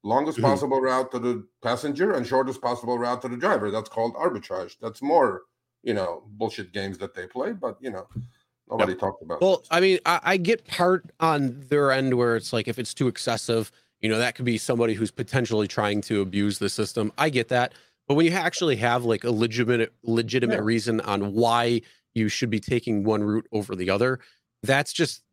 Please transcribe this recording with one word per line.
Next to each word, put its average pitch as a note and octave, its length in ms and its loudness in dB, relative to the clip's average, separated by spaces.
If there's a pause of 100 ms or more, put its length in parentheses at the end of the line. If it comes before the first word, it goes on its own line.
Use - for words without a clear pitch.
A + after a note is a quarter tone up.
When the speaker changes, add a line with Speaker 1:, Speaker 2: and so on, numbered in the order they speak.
Speaker 1:
Longest C#3 360 0
Speaker 2:
Mm-hmm. D3 80 2
Speaker 1:
possible C3+ 340 2
route C3 320 0
to B2 60 -6
the A#2 280 -2 (160)
passenger C#3+ 500 0
and B2 140 -2
shortest C3 340 0
possible A#2+ 380 -4
route A#2+ 240 -2
to B2+ 60 -8
the A#2+ 80 -8
driver. B2 340 0
That's G#2+ 180 -4
called A#2 280 -4
arbitrage. F#2+ 680 -4
That's A2+ 180 -10
more, C3+ 420 2 (400)
you A#2 120 -2
know, F2+ 320 -4
bullshit G#2 460 -8
games G2 260 -6
that F#2+ 160 -12
they F2+ 120 -12
play, D3 260 -6
but, C3 280 -8
you C3 100 -8
know, F#2+ 180 -12 (600)
nobody G2 240 -2
Speaker 2:
Yep. F#2 60 -6
Speaker 1:
talked G2 240 -6
about E2 180 -6
Speaker 2:
Well, F#3 200 4
Speaker 1:
it. - 100 -20
Speaker 2:
I E3+ 100 2
mean, F#3 240 4
I, E3+ 200 2
I F#3+ 140 2
get G3+ 280 0
part F3+ 380 2 (160)
on C#3+ 480 2
their C#3+ 240 4
end C3 220 2
where A#2+ 200 2
it's - 180 -4
like, A2+ 140 0
if A#2 120 -6
it's A#2 160 -8
too C3+ 140 0
excessive, A2+ 640 -2 (300)
you A2 80 -2
know, A2 100 2
that A#2+ 160 0
could B2+ 100 -8
be A#2 140 2
somebody A#2 360 0
who's G#2+ 180 -2
potentially A2 560 0
trying G#2 340 0
to G#2+ 180 0
abuse G2+ 380 0
the G2+ 100 -2
system. G#2+ 480 -2
I D#3 140 0
get B2 180 -2
that. B2 260 0 (320)
But C#3+ 80 2
when E3 120 4
you E3 60 2
actually E3+ 440 0
have, A#2+ 300 2
like, A2+ 180 0
a A#2+ 60 0
legitimate, A2+ 640 2 (100)
legitimate A#2 540 2
Speaker 1:
Yeah. - 60 0
Speaker 2:
reason A2 400 2
on G2+ 300 0
why A#2 480 4 (340)
you A2 140 2
should A2+ 220 -2
be G#2+ 100 0
taking A2+ 420 -2
one G#2+ 220 2
route G#2 260 0
over G#2 240 -4
the F#2 140 -4
other, B2 300 2 (440)
that's C#3 300 2
just - 300 -2 (100)